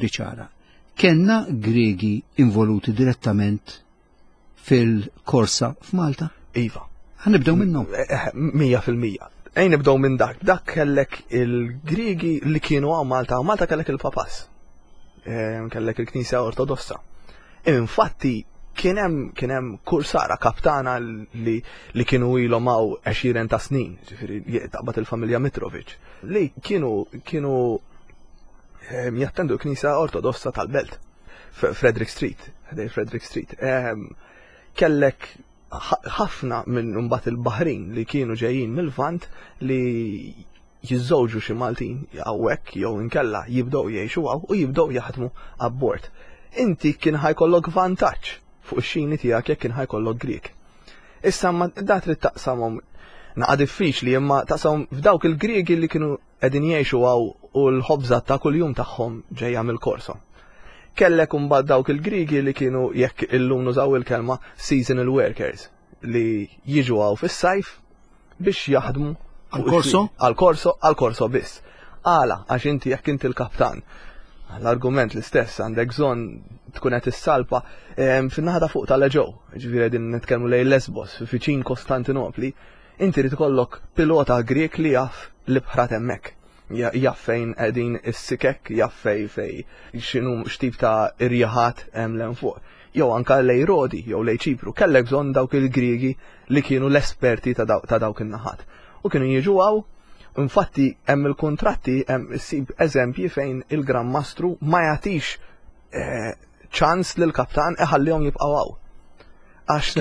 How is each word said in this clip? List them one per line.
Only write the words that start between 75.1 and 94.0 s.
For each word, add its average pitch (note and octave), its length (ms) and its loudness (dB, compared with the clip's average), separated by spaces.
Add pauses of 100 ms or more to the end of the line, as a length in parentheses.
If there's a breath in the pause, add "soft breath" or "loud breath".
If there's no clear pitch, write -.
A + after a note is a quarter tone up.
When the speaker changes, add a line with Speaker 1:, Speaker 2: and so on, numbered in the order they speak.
Speaker 2:
l-istess, A2+ 500 -2
għandek A#2 300 -2
bżonn B2+ 300 0 (520)
tkun B2+ 220 -2
qed B2 160 -2
issalpa, B2+ 480 0 (340 loud breath)
ehm, C3 380 2
fin-naħa E3+ 320 0
ta' - 80 0
fuq - 160 -4
tal-Eġew, C#3 380 4 (260)
ġifieri A#2+ 320 -2
qegħdin A#2 300 -2
nitkellmu A#2+ 360 0
lejn B2 160 4
Lesbos, B2 460 0 (160)
fiċin C3+ 340 -2
Kostantinopli, B2+ 840 -4 (560 soft breath)
inti D#3+ 180 2
rid C3+ 140 0
ikollok C3+ 420 2 (160)
pilota D3+ 460 4
Grieg C3+ 400 0
li D#3+ 160 2
jaf C3 320 -4 (160)
l-ibħra B2+ 480 0
hemmhekk. A#2 400 -6 (420 soft breath)
Ja-, A#2+ 160 -2
jaf B2+ 320 0
fejn A#2 320 -2
qegħdin A#2+ 380 -2 (100)
is-sikek, B2 720 -4
jaf A2 300 0
fej, G#2 260 0
fej, - 300 -8 (340 loud breath)
x'inhu, A#2+ 460 -2 (100)
x'tip B2 240 -4
ta' A2 380 2 (100)
irjaħat A#2+ 680 2
hemm A2+ 240 -4
l A2+ 80 -4
hemm A#2+ 100 -6
fuq. - 240 -6 (400 soft breath)
Jew D3 160 6
anke B2 240 4
lej B2+ 240 4
Rodi, C#3+ 480 2